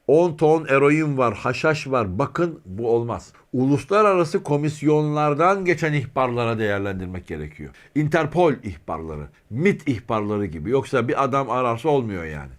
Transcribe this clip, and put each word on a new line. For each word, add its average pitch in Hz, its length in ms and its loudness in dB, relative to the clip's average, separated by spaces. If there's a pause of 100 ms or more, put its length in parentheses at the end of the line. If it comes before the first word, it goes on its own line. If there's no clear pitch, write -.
on 170 300 4
ton 160 280 4
eroin 143 520 4
var, 120 160 2
haşhaş 147 540 -2
var. 110 320 -2
Bakın 156 460 -2
bu 107 240 -6
olmaz. 117 440 -2 (200)
Uluslararası 180 920 2
komisyonlardan 151 1200 2
geçen 160 280 0
ihbarlara 120 640 0
değerlendirmek 98 680 -4
gerekiyor. 76 440 -10 (240)
Interpol 156 580 2
ihbarları, 80 760 -10 (220)
mit 156 380 -2
ihbarları 104 580 -2
gibi. 80 240 -8
Yoksa 127 380 0
bir 139 160 -2
adam 135 260 -2
ararsa 123 400 -2
olmuyor 107 360 -2
yani. 71 340 -10